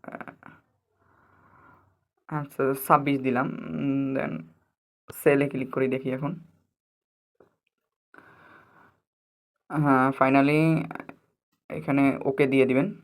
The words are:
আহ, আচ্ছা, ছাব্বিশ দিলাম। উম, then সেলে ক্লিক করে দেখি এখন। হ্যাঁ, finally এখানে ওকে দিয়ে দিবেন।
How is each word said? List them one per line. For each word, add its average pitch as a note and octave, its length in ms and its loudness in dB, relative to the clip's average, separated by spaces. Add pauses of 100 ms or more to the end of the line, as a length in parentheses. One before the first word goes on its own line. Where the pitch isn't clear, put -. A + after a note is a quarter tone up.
আহ, - 480 -18 (1800)
আচ্ছা, C#3+ 460 -4 (140)
ছাব্বিশ C#3+ 340 2
দিলাম। C3 260 0 (220)
উম, C#3 460 -2
then D3 280 -6 (800)
সেলে C#3+ 260 4
ক্লিক C3 220 -8
করে C3 160 -2
দেখি C3 240 -4
এখন। C#3+ 280 -6 (3250)
হ্যাঁ, C3+ 420 4
finally D3 760 2 (840)
এখানে C#3 520 0
ওকে C#3 260 0
দিয়ে C3 180 4
দিবেন। C#3 380 0